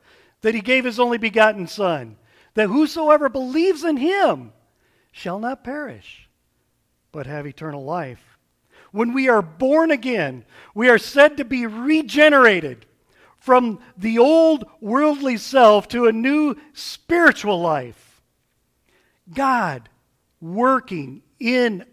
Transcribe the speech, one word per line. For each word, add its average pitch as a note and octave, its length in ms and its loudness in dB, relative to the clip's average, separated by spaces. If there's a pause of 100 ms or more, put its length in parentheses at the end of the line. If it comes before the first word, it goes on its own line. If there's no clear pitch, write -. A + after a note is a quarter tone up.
(400)
that A3+ 140 -2
he A3 80 -6
gave B3+ 240 0
his A3+ 120 -6
only A#3+ 200 0
begotten G#3+ 480 0
Son, D3+ 500 -6 (380)
that G#3+ 140 0
whosoever D4+ 600 0
believes C#4 560 -2
in D#4 140 -2
him B3+ 560 -2 (580)
shall F3+ 260 -12
not B3 260 -10
perish, B3 640 -16 (800)
but C#3+ 140 -12
have D3 200 -12
eternal C#3+ 380 -12
life." D3 460 -10 (600)
When A#3 200 -4
we C4 160 0
are A3 140 4
born C4+ 480 0
again, G#3 540 -4 (280)
we A3+ 160 0
are A#3 100 6
said C#4+ 400 4
to C#4 60 -6
be A#3+ 220 -6
regenerated A#3 1200 2 (540)
from B3 400 2 (160)
the A3+ 240 0
old D#4 440 4 (160)
worldly C4+ 560 -2
self G#3+ 520 4
to A#3+ 180 0
a A3 60 4
new C4+ 420 -2 (200)
spiritual B3+ 840 -2
life. C#3 640 -8 (1120)
God G#3+ 540 -2 (520)
working F#3 800 -4 (180)
in A#3+ 520 -2